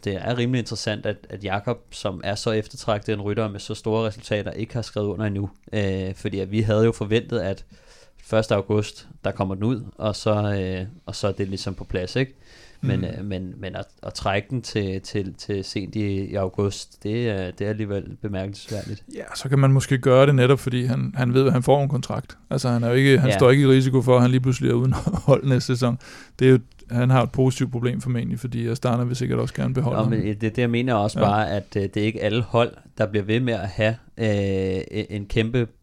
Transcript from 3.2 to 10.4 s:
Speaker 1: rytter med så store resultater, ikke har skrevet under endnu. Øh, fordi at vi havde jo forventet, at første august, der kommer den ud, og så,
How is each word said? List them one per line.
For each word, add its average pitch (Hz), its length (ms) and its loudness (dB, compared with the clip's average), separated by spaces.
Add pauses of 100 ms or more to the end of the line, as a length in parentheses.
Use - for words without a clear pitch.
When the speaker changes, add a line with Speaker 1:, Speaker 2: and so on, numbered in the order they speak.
Speaker 1:
rytter 104 260 -2
med 101 120 -10
så - 140 -8
store 113 320 -2
resultater, 104 440 -4
ikke - 240 -8
har 117 80 -4
skrevet 104 260 -4
under 98 180 -4
endnu. 98 240 -4 (220)
Øh, 95 420 -2
fordi 95 240 -6
at 95 120 -4
vi 107 100 0
havde 107 240 4
jo 113 80 4
forventet, 110 460 -2
at 95 260 -6 (600)
første 110 300 0
august, 104 540 -2 (160)
der 98 60 -2
kommer 95 240 -4
den 98 100 -4
ud, 117 160 -2 (180)
og 107 180 -2
så, 107 180 0 (200)